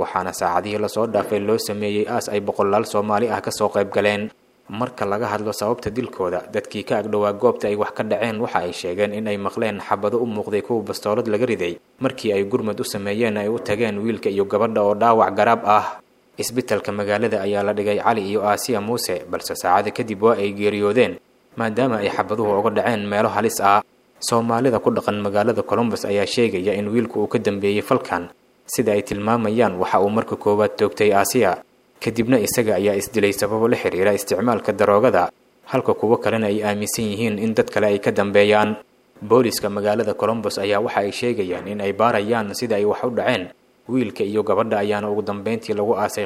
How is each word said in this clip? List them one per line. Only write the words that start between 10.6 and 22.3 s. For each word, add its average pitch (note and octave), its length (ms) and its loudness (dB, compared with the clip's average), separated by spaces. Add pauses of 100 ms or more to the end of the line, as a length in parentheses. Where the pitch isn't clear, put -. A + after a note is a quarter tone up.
kuwa A#2 180 -2
bastoolad G#2+ 460 -2
laga G#2+ 160 0
riday. F2+ 320 -2 (240)
Markii A#2 320 -2
ay G2 160 2
gurmad G#2+ 320 -2
u A#2+ 40 -6
sameeyeen, G#2 520 -2
ay G#2 120 -2
u A#2 120 -2
tageen G#2+ 400 -2
wiilka G#2+ 320 -2
iyo G2 160 2
gabadha A2 340 2
oo G2+ 120 4
dhaawac A2 420 4
garaab A2+ 320 4
ah. G#2 320 2 (380)
Isbitaalka A2+ 540 -2
magaalada G#2 520 0
ayaa G2+ 180 0
la G2+ 120 0
dhigay G#2 260 0
Cali G#2+ 240 2
iyo G2+ 180 -2
Aasiya G#2 380 0
Muuse, G#2 500 -4
balse F2 240 -6
saacado G2 380 2
kadib G#2+ 300 -4
waa A2+ 180 6
ay G2+ 160 -2
geeriyoodeen, G#2 640 2 (380)
maadaama A2+ 440 0
ay G2+ 80 -2
xabaduhu G#2 500 0